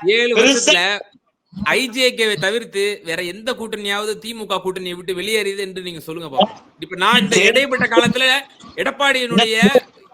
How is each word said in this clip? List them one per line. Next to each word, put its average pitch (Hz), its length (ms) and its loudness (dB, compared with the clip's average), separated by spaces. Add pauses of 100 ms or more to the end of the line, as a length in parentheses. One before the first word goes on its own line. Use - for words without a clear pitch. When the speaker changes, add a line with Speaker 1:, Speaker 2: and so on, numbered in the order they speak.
Speaker 1:
ஏழு 233 300 2
Speaker 2:
பெருசா 247 220 4
Speaker 1:
வருஷத்துல 202 420 2 (640)
ஐ 254 240 0
ஜே 247 220 2
கேவை 214 260 -2
தவிர்த்து 196 680 -2
வேற 165 180 -4
எந்த 208 300 -6
கூட்டணியாவது 214 680 -6
தி 220 160 -12
மு 214 120 -12
க 190 180 -2
கூட்டணியை 185 300 -6
விட்டு 180 200 -6
வெளியேறியது 196 480 -2
என்று 190 200 -10
நீங்க 175 180 -12
சொல்லுங்க 160 360 -12
பாப்போம். - 260 0 (180)
இப்ப - 160 -14
நான் 214 240 4
இந்த 202 160 2
Speaker 2:
சரி. 190 120 6
Speaker 1:
இடைப்பட்ட 247 380 2
காலத்துல 247 440 2 (460)
எடப்பாடியினுடைய 247 760 0
Speaker 2:
இன்னும் 233 420 4 (200)